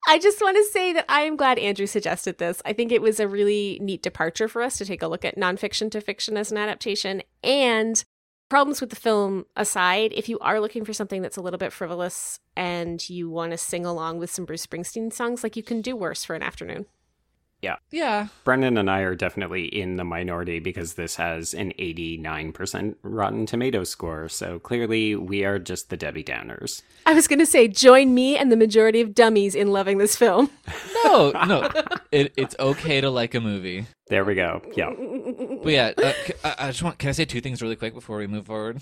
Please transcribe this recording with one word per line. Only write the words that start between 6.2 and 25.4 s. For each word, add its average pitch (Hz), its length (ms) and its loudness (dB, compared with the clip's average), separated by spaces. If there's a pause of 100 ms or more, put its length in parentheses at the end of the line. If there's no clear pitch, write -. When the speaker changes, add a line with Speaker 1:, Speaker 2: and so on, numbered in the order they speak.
Speaker 1:
as 208 160 -4
an 214 60 -4
adaptation. 208 640 -4 (200)
And 233 640 2 (440)
problems 277 320 2
with 262 100 -6
the - 60 -14
film 202 500 0 (100)
aside, 208 580 0
if - 140 -6
you 226 100 -6
are 208 220 0
looking 214 240 -4
for 214 80 -10
something 196 300 -6
that's - 140 -10
a 190 60 -10
little 180 160 -8
bit 185 140 -6
frivolous 175 680 -8 (180)
and 170 540 -6
you 175 180 -8
wanna 165 300 -6
sing 175 260 -6
along 165 340 -6
with 170 120 -8
some 185 140 -8
Bruce 165 200 -10
Springsteen 220 480 -8
songs, 240 300 -4
like, 220 140 -6
you 226 80 -8
can 226 180 -4
do 254 140 -6
worse 185 280 -6
for 165 120 -8
an 160 60 -8
afternoon. - 440 -10 (760)
Speaker 2:
Yeah. 185 140 -4 (140)
Speaker 3:
Yeah. 226 380 -4 (160)
Speaker 2:
Brennan 127 320 2
and 98 140 2
I 95 100 2
are 92 140 0
definitely 90 500 -6
in 92 320 -6
the 90 80 -6
minority 87 560 -6
because 87 340 -8
this 82 220 -8
has 82 380 -4
an 95 240 -6
eighty-nine 80 760 -8
percent 95 500 -6
Rotten 107 440 -2
Tomatoes 120 420 -2
score, 80 400 -8
so 90 300 -8
clearly 110 580 -2
we 98 280 -4